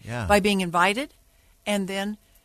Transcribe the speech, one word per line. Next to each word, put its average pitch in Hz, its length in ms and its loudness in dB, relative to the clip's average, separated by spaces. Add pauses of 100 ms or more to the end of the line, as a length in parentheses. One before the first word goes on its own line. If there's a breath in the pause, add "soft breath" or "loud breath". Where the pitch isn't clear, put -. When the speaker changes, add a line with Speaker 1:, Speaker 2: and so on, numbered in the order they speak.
Speaker 1:
Yeah. 113 260 -6
Speaker 2:
by 202 120 6
being 196 220 2
invited 185 520 0 (520)
and 202 220 -2
then 196 300 -6 (280 soft breath)